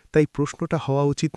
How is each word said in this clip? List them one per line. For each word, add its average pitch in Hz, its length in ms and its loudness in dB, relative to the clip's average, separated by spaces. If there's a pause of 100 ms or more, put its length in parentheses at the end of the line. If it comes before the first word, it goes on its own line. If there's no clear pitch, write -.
(120)
তাই 151 140 4
প্রশ্নটা - 500 -4
হওয়া 139 260 0
উচিত 143 340 0